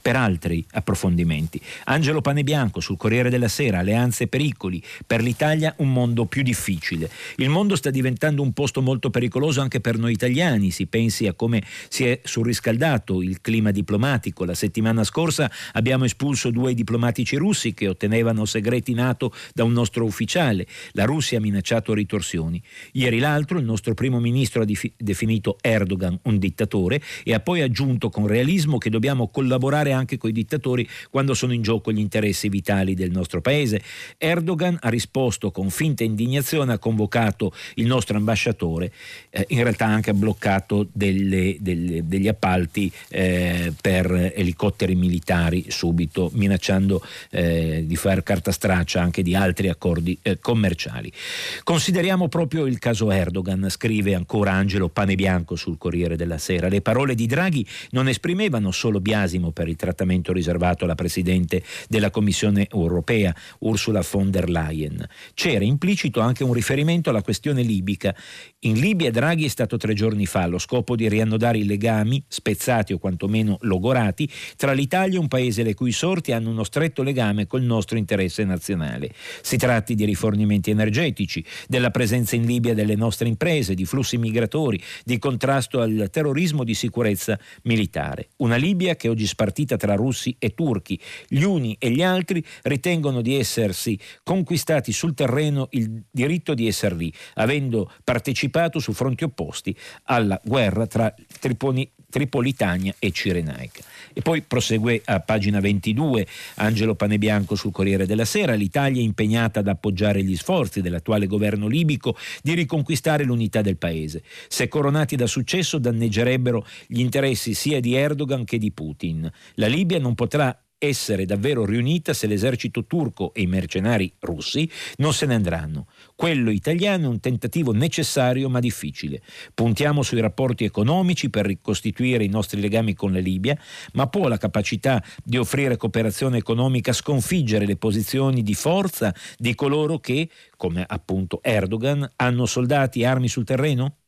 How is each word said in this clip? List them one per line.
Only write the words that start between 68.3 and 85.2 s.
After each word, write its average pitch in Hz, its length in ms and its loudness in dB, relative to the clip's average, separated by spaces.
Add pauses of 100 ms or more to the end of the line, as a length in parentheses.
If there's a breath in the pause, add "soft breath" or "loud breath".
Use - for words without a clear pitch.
In 110 200 2
Libia 165 320 2
Draghi 151 340 2
è - 40 -2
stato 117 280 -2
tre 107 160 0
giorni 104 320 0
fa, 95 160 0
allo 87 160 0
scopo 123 380 -2
di 110 120 0
riannodare 110 500 2
i 104 80 0
legami, 110 640 0
spezzati 107 640 -2
o 87 40 -2
quantomeno 101 640 0
logorati, 110 680 0 (260 loud breath)
tra 139 180 0
l'Italia 185 440 0
e - 20 2
un 156 80 0
paese 120 360 0
le 110 100 0
cui 123 180 0
sorti 170 400 -2
hanno 113 180 -2
uno 110 140 -2
stretto 143 400 -2
legame 107 440 0
col 127 140 -2
nostro 113 360 0
interesse 98 460 0
nazionale. 82 720 -4 (280 loud breath)
Si - 160 -2
tratti 120 380 2
di 104 100 2
rifornimenti 104 640 2
energetici, 107 720 0 (240 loud breath)
della 123 240 0
presenza 120 440 0
in 117 100 0
Libia 117 280 2
delle 107 220 2
nostre 113 320 0
imprese, 120 460 0
di 92 120 -2
flussi 123 320 -2
migratori, 113 640 0 (240 loud breath)
di 120 120 0
contrasto 131 640 0